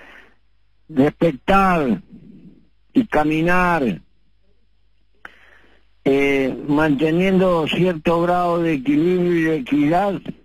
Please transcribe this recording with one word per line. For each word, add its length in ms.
respetar 1120
y 140
caminar, 960
eh, 500
manteniendo 1000
cierto 540
grado 420
de 120
equilibrio 640
y 60
de 140
equidad, 640